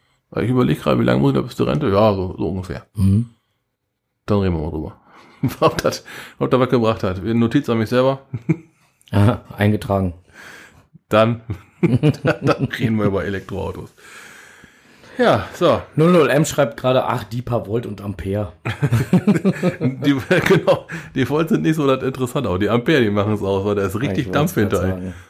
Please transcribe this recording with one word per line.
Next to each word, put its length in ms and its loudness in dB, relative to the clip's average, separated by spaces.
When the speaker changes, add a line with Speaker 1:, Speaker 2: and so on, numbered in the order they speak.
Speaker 1:
Weil 140 -4
ich 80 -2
überleg 300 2
grad, 180 0
wie 40 2
lange 160 2
muss 120 2
ich 60 -2
da 40 2
bis 140 -12
zur 120 0
Rente? 220 0
Ja, 240 4
so, 240 -4
so 120 -4
ungefähr. 440 -8
Speaker 2:
Mhm. 360 2
Speaker 1:
Dann 120 2
reden 160 0
wir 100 -4
mal 60 -6
drüber. 260 -10
<laughs> 180 -4
Ob 200 2
das, 240 -4
ob 100 -2
das 100 4
was 100 2
gebracht 340 2
hat. 160 -2
Eine 160 -2
Notiz 340 2
an 80 0
mich 120 -2
selber. 320 0
<laughs> 640 -8
Speaker 2:
Aha, 320 2
eingetragen. 600 0
Speaker 1:
Dann, 340 2
<laughs> 200 -18
dann 840 0
reden 180 0
wir 80 0
über 200 -2
Elektroautos. 680 -8
Ja, 340 2
so. 280 2
Speaker 2:
Null 180 6
null 180 6
M 140 4
schreibt 320 -2
gerade, 280 2
„Ach, 200 -4
die 180 -8
paar 240 -4
Volt 180 -4
und 160 -12
Ampere.“ 520 -6
<laughs> 1160 0
Speaker 1:
Die, 360 0
<laughs> 120 2
genau, 400 2
die 160 0
Volt 200 0
sind 120 0
nicht 140 0
so 100 0
das 160 2
Interessante, 480 -4
aber 80 0
die 120 0
Ampere, 340 2
die 80 2
machen's 320 0
aus, 220 0
weil 100 0
da 80 0
ist 160 -4
richtig 280 -2
Speaker 2:
Ich 40 -8
Speaker 1:
Dampf 260 0
Speaker 2:
wollt's 160 0
grad 80 0
Speaker 1:
hinter, 160 -2
ey. 140 -10
Speaker 2:
sagen. 20 -18